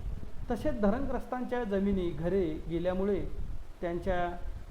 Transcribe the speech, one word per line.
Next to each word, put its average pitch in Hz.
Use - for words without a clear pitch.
तसेच 233
धरणग्रस्तांच्या 247
जमिनी, 196
घरे 165
गेल्यामुळे 180
त्यांच्या 175